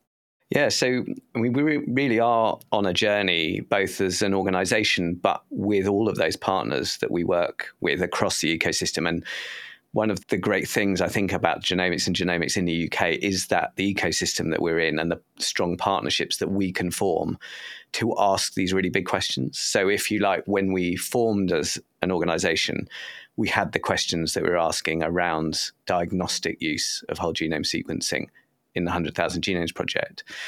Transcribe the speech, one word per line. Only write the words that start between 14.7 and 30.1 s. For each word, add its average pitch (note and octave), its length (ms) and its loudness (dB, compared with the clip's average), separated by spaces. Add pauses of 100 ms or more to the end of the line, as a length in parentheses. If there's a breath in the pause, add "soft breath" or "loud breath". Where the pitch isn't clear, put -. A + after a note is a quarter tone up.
in D#2+ 180 0
and E2 140 0
the E2+ 100 -4 (160)
strong F2+ 400 -2
partnerships - 600 -2
that - 120 -2
we G2 220 0
can F2+ 180 -2
form E2 480 0 (560 loud breath)
to A2+ 240 -2
ask G2 380 2
these F#2 180 0
really F#2 160 0
big F#2 160 0
questions. - 540 -2
So - 280 2
if G2+ 220 0
you G#2+ 80 0
like, G2 300 0
when G2 260 2
we F2+ 220 0
formed G#2 560 0
as D#2 280 0 (220)
an F#2 100 0
organisation, E2+ 760 0 (500 loud breath)
we A2 100 0
had G2 240 0
the - 80 0
questions E2+ 540 -2
that E2+ 100 -2
we E2+ 60 0
were F2 80 2
asking E2 460 0
around E2 680 0 (140)
diagnostic F2 760 -2
use - 500 -4
of D#2 100 -6
whole E2+ 140 -2
genome D#2+ 280 -2
sequencing - 680 -4 (440 soft breath)
in F2+ 120 -2
the E2+ 60 -2
Hundred E2+ 220 -2
thousand F2+ 300 -2
Genomes F2 320 -2
Project. - 480 -4 (240 loud breath)